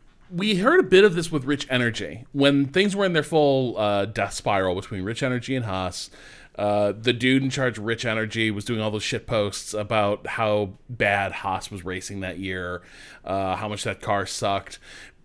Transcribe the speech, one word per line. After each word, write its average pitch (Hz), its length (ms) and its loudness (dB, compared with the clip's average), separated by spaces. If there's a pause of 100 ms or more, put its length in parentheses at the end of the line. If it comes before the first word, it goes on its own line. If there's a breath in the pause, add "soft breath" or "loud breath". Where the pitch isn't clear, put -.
(320)
we 196 240 2
heard 269 240 6
a - 40 4
bit 185 200 8
of 202 100 6
this 165 180 -2
with 139 140 -2
Rich 139 240 -2
Energy 117 600 -2
when 139 340 4
things 185 300 2
were 202 100 2
in 180 80 2
their 156 80 4
full, 139 560 2
uh, 101 280 2
death 104 280 -4
spiral 95 400 0
between 95 300 -6
Rich 113 180 -6
Energy 127 340 -2
and 120 100 -2
Haas. 92 440 -6 (480 loud breath)
Uh, 104 340 2
the 113 220 0
dude 131 300 2
in 135 60 -2
charge 127 280 -2
of 104 80 -8
Rich 113 200 -4
Energy 110 460 -2
was 101 140 -6
doing 110 160 -2
all 107 100 -2
those 104 120 -4
shit - 220 -6
posts 104 480 -4
about 104 540 -2
how 104 440 0 (180)
bad 101 420 0
Haas 95 400 -6
was 90 140 -12
racing 95 340 -6
that 92 200 -8
year, 90 420 -6 (420 loud breath)
uh, 95 320 -2
how 107 140 -6
much 104 160 -6
that 101 160 -4
car 101 240 -2
sucked. 98 520 -4 (480 loud breath)